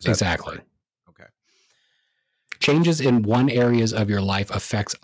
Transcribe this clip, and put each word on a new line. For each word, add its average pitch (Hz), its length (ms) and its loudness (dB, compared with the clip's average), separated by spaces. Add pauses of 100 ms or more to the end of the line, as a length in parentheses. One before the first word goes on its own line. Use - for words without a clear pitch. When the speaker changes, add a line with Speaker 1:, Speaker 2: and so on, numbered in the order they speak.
Speaker 1:
Is - 60 -6
that - 40 0
Speaker 2:
Exactly. 85 480 -4 (500)
Speaker 1:
Okay. - 200 -20 (1300)
Speaker 2:
Changes 160 420 2
in 123 220 2
one 120 260 2
areas 120 440 2
of 104 180 -2
your 101 100 0
life 98 300 -2
affects - 540 -6